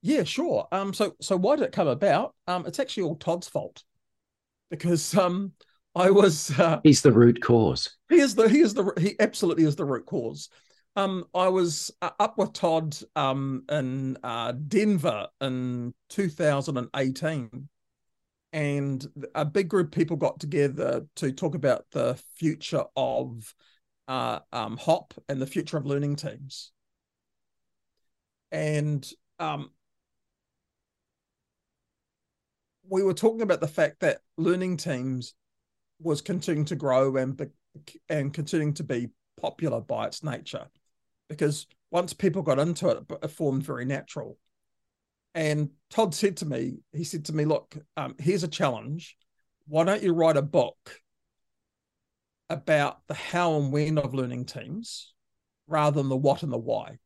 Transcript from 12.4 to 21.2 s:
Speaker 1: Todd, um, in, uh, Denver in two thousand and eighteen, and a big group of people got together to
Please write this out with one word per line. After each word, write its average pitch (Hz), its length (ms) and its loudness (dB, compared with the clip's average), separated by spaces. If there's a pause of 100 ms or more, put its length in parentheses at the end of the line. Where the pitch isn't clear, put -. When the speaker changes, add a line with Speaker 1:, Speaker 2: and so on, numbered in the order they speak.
Speaker 1:
Todd, 160 460 0 (180)
um, 135 540 -2
in, 135 520 -4
uh, 117 300 -6
Denver 151 760 0 (100)
in 127 540 -4 (160)
two 196 180 -2
thousand 147 480 0
and 123 220 -4
eighteen, 135 720 -4 (840)
and 143 560 -2 (260)
a 160 120 0
big 175 240 0
group 180 180 2
of - 60 -12
people 160 240 0
got 139 200 0
together 143 680 -2 (100)
to 139 160 -2